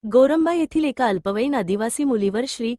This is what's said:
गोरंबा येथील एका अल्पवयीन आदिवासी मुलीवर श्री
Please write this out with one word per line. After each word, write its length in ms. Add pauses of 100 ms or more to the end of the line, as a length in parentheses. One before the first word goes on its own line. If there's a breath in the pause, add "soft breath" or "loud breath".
गोरंबा 480
येथील 320
एका 220
अल्पवयीन 480
आदिवासी 500
मुलीवर 440
श्री 300